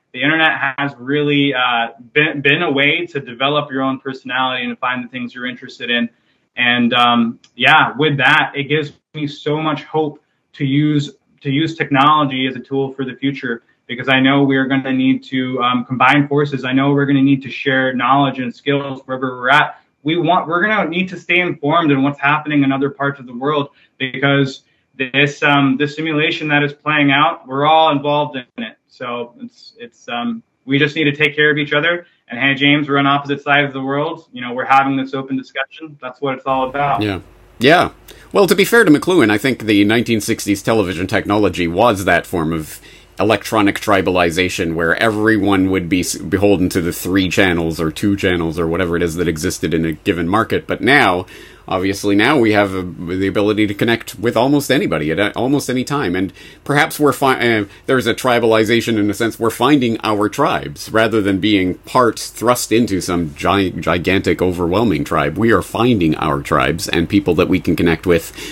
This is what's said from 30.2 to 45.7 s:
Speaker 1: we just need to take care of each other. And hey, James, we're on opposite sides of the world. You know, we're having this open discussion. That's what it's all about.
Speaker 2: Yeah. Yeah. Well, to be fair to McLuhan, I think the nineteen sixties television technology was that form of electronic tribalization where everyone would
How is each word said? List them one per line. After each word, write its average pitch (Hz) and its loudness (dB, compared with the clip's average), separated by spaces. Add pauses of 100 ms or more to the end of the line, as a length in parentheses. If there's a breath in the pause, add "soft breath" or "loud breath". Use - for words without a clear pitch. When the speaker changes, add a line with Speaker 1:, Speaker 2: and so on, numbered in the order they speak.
Speaker 1:
we 135 -2
just 147 0
need 160 -2
to 143 0
take 147 -2
care 151 2
of 147 0
each 147 -4
other. 170 -2 (220 soft breath)
And 117 -12
hey, 139 0
James, 143 2
we're 139 0
on 139 2
opposite 143 -2
sides 143 0
of 131 -10
the 135 -8
world. 143 -6
You 123 -14
know, 123 -8
we're 123 -6
having 135 2
this 131 -4
open 135 -6
discussion. 139 -10
That's 127 -14
what 135 -2
it's - -14
all 131 -2
about. 139 -2
Speaker 2:
Yeah. 98 -4 (380)
Yeah. 147 4 (400 loud breath)
Well, 190 4
to 190 2
be 202 4
fair 233 4
to 175 6
McLuhan, 147 4
I 107 2
think 117 -2
the 104 4
nineteen 113 2
sixties 104 -2
television 92 -2
technology 95 0
was 98 0
that 87 2
form 82 -2
of 78 -8 (400 loud breath)
electronic 104 0
tribalization 90 0
where 82 0
everyone 104 2
would 92 -2